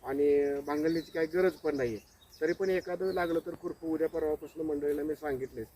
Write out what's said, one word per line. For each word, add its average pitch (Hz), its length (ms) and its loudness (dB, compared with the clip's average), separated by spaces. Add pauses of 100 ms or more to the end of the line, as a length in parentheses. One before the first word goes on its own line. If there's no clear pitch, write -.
आणि 143 380 4 (160)
भांगलणीची 151 500 0
काही 160 160 0
गरज 180 260 2
पण 151 220 -2
नाही 127 140 0
आहे. 107 160 -6 (360)
तरी 160 120 2
पण 190 160 0
एखादं 185 440 -2
लागलं 170 260 0
तर 165 220 -8
खुरपं 165 260 -6
उद्या 160 220 2
परवापासून 156 560 -2
मंडळीला 147 380 0
मी 156 120 -2
सांगितले 131 480 -6 (120)